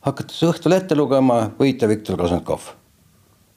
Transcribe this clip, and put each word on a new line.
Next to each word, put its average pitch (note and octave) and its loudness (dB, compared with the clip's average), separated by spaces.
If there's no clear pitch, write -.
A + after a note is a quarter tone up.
Hakates - -6
õhtul E3 2
ette F#3 0
lugema, B2+ 2
võitja C3 0
Viktor G#2 -2
Kazankov. E2+ -2